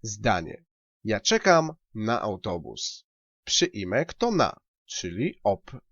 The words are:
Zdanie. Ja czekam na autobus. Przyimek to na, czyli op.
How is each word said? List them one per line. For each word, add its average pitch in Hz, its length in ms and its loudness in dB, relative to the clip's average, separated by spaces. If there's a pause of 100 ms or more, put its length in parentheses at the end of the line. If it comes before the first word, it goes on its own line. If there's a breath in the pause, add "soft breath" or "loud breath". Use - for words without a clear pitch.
Zdanie. 104 600 -2 (400)
Ja 107 160 0
czekam 165 540 4 (200)
na 110 260 -2
autobus. 90 840 -6 (380)
Przyimek 104 680 0
to 240 160 0
na, 151 300 2 (240)
czyli 98 600 -4
op. 98 260 0 (220)